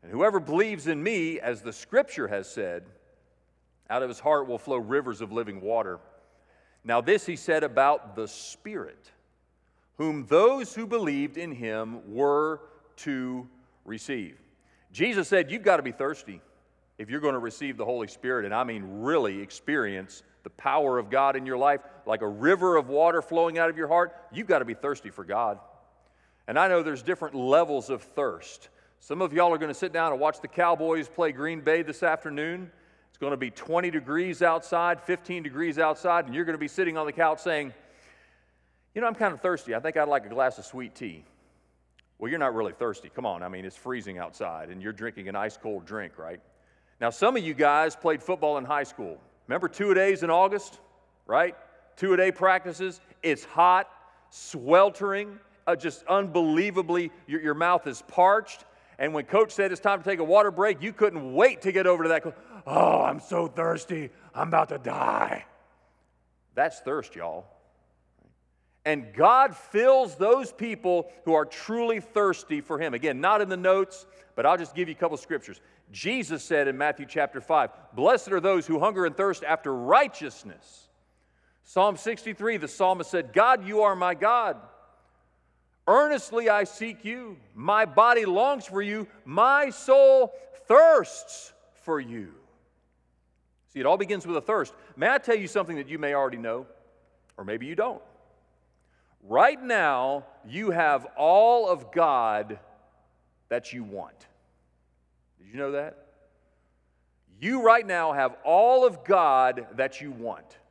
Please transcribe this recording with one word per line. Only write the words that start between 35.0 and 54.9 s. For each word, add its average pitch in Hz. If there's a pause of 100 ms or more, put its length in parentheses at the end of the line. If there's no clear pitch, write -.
fifteen 175
degrees 147
outside, 160
and 120
you're 170
gonna 160
be 151
sitting 170
on 156
the 147
couch 160
saying, 147 (1200)
"You 214
know, 240
I'm 226
kinda 202
thirsty. 170
I 113
think 156
I'd 147
like 139
a -
glass 127
of 104
sweet 127
tea." 80 (920)
Well, 113
you're 160
not 131
really 107
thirsty. 113
Come 123
on, 90
I 90
mean, 92
it's 92
freezing 104
outside, 85
and 92
you're 107
drinking 101
an 98
ice-cold 104
drink, 98
right? 82 (640)
Now, 117
some 220
of 220
you 160
guys 151
played 156
football 151
in 131
high 143
school. 90 (280)
Remember 139
two-a-days 190
in 170
August, 190 (460)
right? 165 (400)
Two-a-day 185
practices. 185 (200)
It's 151
hot, 180 (380)
sweltering, 196 (300)